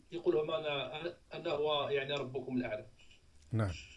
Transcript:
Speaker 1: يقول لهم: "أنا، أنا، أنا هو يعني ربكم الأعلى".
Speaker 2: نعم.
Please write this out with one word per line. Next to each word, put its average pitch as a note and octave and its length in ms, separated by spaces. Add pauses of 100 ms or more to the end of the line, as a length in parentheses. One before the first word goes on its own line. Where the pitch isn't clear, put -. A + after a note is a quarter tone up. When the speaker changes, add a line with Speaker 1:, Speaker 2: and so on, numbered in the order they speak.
(120)
Speaker 1:
يقول E3+ 240
لهم: D3+ 160
"أنا، D3+ 500
أنا، E3+ 160 (160)
أنا D#3+ 160
هو D3 400
يعني C#3+ 240
ربكم B2+ 440
الأعلى". A2 280 (640)
Speaker 2:
نعم. G#2+ 220 (240)